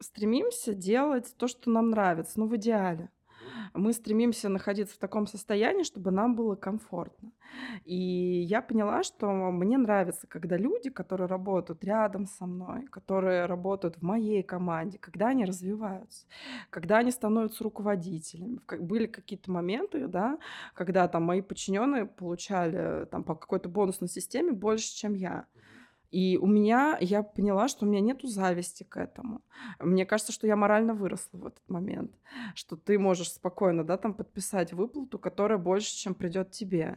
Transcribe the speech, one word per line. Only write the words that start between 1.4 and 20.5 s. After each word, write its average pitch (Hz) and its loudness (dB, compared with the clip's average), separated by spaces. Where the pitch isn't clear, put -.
что - -4
нам 226 4
нравится, 185 2
ну, 220 2
в 233 0
идеале. 190 0
Мы 202 4
стремимся 220 2
находиться 196 -2
в - -20
таком 202 -2
состоянии, 220 0
чтобы 190 -4
нам 220 4
было 220 0
комфортно. 196 -8
И 180 -6
я 180 0
поняла, 226 2
что - -4
мне 190 4
нравится, 202 2
когда 170 -4
люди, 269 -2
которые 185 -4
работают 185 -2
рядом 202 0
со - -12
мной, 180 -8
которые 185 2
работают 180 -2
в 160 -12
моей 214 2
команде, 180 -4
когда 180 -2
они 254 2
развиваются, 190 -6
когда 170 2
они 240 4
становятся 220 0
руководителями. 190 -4
В - -20
ка-, 165 -8
были 208 0
какие-то 190 -10
моменты, 226 -2
да, 214 0